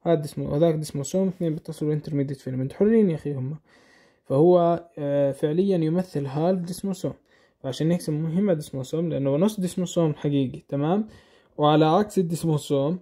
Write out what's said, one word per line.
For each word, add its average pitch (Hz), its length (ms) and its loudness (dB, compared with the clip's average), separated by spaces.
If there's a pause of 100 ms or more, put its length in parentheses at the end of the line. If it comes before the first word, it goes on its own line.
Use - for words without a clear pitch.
هذا 165 200 0
ديسمو-، 143 320 -6
هذاك 160 220 2
ديسموسوم، 156 520 -4
اثنين 175 260 -4
بيتصلوا 156 420 -4
intermediate 143 500 -4
filament، 131 280 -6
حرين 214 360 4
يا 160 60 0
أخي 147 180 -6
هم. 135 240 -6 (680)
فهو، 170 600 4 (120)
آه، 143 340 0
فعليًا 175 460 0
يمثل 160 500 -2
هذا 151 220 0
الديسموسوم، 180 640 -4 (460)
فعشان 151 320 -2
هيك 175 100 0
سموه 160 280 -4
هيمادسموسوم، 160 800 -2
لأنه 139 260 0
نص 202 240 0
ديسموسوم 175 540 0
حقيقي. 139 540 -2
تمام، 165 400 -2 (500)
وعلى 151 280 4
عكس 190 340 2
الديسموسوم 160 840 0